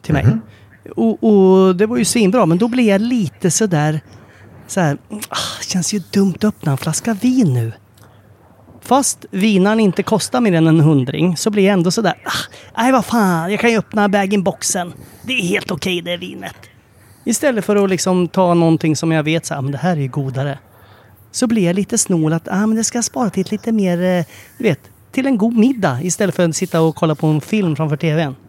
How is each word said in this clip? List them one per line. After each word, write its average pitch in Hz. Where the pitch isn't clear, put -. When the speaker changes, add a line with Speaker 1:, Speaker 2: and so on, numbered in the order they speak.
Speaker 1:
till 156
mig. 139
Speaker 2:
Mhm. 220
Speaker 1:
Och, 226
och 190
det 202
var 240
ju 226
svinbra, 214
men 170
då 226
blev 240
jag 196
lite 220
sådär, 156
så -
här, 143
"Ah, -
känns 180
ju 208
dumt 196
att -
öppna 208
en 135
flaska 196
vin 247
nu." 113
Fast -
vinan 202
inte 196
kostar 233
mer 202
än 160
en 160
hundring 151
så -
blir 202
jag 202
ändå 180
sådär, 196
"Ah, -
nej, 254
vad 254
fan, 185
jag 202
kan 233
ju 220
öppna 202
bag-in-boxen. 190
Det 247
är 240
helt 190
okej, 175
det 175
vinet." 185
Istället 240
för 208
att 196
liksom 185
ta 180
någonting 165
som 165
jag 160
vet 160
så -
här, 143
"Men 135
det 139
här 180
är 151
ju 135
godare." 135
Så 247
blir 220
jag 175
lite 202
snål 160
att, 165
"Ah, 196
men 220
det 226
ska -
jag 233
spara 240
till 190
ett 180
lite 214
mer, 185
eh, 160
du 262
vet, 185
till 262
en 269
god 233
middag 208
istället 185
för 175
att 156
sitta 170
och 160
kolla 160
på 156
en 151
film 185
framför 147
T 156
V:n." 151